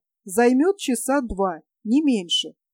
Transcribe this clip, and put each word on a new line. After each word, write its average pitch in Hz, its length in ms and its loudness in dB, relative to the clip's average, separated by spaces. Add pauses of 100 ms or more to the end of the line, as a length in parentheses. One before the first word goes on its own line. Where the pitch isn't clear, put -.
(220)
займет 254 560 2
часа 262 420 -2
два, 190 420 -4 (200)
не 240 180 2
меньше. 196 540 0 (200)